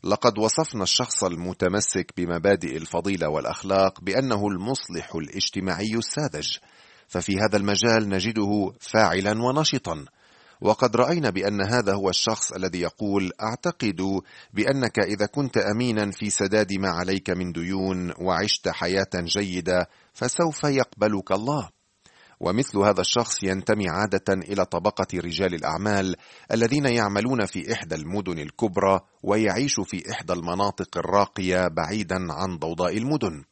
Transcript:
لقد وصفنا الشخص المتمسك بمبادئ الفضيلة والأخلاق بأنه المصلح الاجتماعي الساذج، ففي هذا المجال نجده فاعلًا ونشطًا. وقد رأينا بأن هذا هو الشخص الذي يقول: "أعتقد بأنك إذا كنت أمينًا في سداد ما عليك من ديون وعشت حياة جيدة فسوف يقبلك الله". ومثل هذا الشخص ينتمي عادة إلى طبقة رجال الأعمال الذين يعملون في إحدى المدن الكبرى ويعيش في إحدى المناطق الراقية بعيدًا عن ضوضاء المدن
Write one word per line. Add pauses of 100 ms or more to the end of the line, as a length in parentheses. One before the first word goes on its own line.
لقد
وصفنا
الشخص
المتمسك
بمبادئ
الفضيلة
والأخلاق
بأنه
المصلح
الاجتماعي
الساذج، (500)
ففي
هذا
المجال
نجده
فاعلًا
ونشطًا. (560)
وقد
رأينا
بأن
هذا
هو
الشخص
الذي
يقول: (120)
"أعتقد (320)
بأنك
إذا
كنت
أمينًا
في
سداد
ما
عليك
من
ديون
وعشت
حياة
جيدة (260)
فسوف
يقبلك
الله". (680)
ومثل
هذا
الشخص
ينتمي
عادة
إلى
طبقة
رجال
الأعمال (360)
الذين
يعملون
في
إحدى
المدن
الكبرى (240)
ويعيش
في
إحدى
المناطق
الراقية
بعيدًا (120)
عن
ضوضاء
المدن